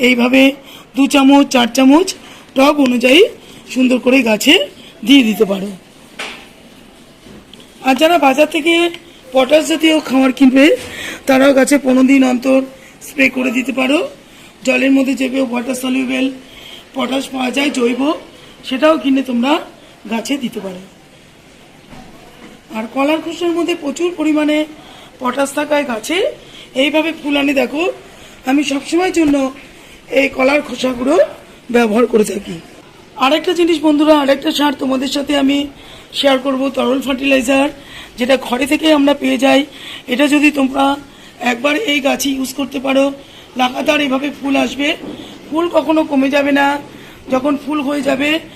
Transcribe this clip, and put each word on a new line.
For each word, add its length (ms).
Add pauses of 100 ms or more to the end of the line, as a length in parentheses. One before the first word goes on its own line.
এইভাবে 340 (520)
দু 100 (100)
চামচ, 400
চার 220
চামচ 320 (480)
টব 200 (120)
অনুযায়ী 340 (520)
সুন্দর 320
করে 120 (120)
গাছে 240 (540)
দিয়ে 220
দিতে 220
পারো। 180 (2250)
আর 140
যারা 240
বাজার 300
থেকে 180 (600)
পটাশ 380
জাতীয় 240 (140)
খাবার 280
কিনবে, 280 (600)
তারাও 320
গাছে 180 (100)
পনেরো 260
দিন 100 (100)
অন্তর 280 (480)
স্প্রে 180 (120)
করে 200
দিতে 220
পারো। 180 (680)
জলের 300
মধ্যে 220
যেভাবে 280
ওয়াটার 340
সলিউবল 440 (680)
পটাশ 280 (100)
পাওয়া 220
যায় 220
জৈব, 240 (680)
সেটাও 340
কিনে 280
তোমরা 220 (600)
গাছে 220 (100)
দিতে 220
পারো। 160 (1900)
আর 80 (100)
কলার 280
খোসার 360
মধ্যে 260
প্রচুর 260 (100)
পরিমাণে 380 (640)
পটাশ 360
থাকায় 340
গাছে 260 (640)
এইভাবে 260 (100)
ফুল 220
আনে। 200
দেখো 220 (680)
আমি 120 (100)
সবসময়ের 480
জন্য 160 (840)
এই 160
কলার 320
খোসাগুলো 460 (560)
ব্যবহার 420
করে 200
থাকি। 240 (720)
আরেকটা 340
জিনিস 260
বন্ধুরা, 280 (100)
আরেকটা 340
সার 240
তোমাদের 340
সাথে 180 (100)
আমি 140 (560)
শেয়ার 320
করব, 160 (140)
তরল 300
ফার্টিলাইজার, 640 (500)
যেটা 180 (120)
ঘরে 240
থেকে 160 (100)
আমরা 240
পেয়ে 240
যাই। 160 (520)
এটা 140
যদি 220 (100)
তোমরা 260 (640)
একবার 240 (160)
এই 160
গাছে 220
ইউজ 300
করতে 260
পারো, 200 (540)
লাগাতার 420
এভাবে 260 (100)
ফুল 260
আসবে, 240 (600)
ফুল 180 (100)
কখনো 260 (100)
কমে 240
যাবে 240
না। 80 (640)
যখন 200 (100)
ফুল 240
হয়ে 200
যাবে 220 (260)